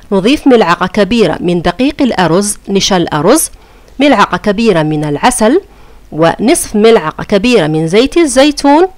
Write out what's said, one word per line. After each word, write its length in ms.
نضيف 360
ملعقة 400
كبيرة 520
من 220
دقيق 400
الأرز، 560
نشا 280
الأرز، 520
ملعقة 380
كبيرة 460
من 200
العسل، 580
ونصف 640
ملعقة 480
كبيرة 440
من 200
زيت 300
الزيتون 680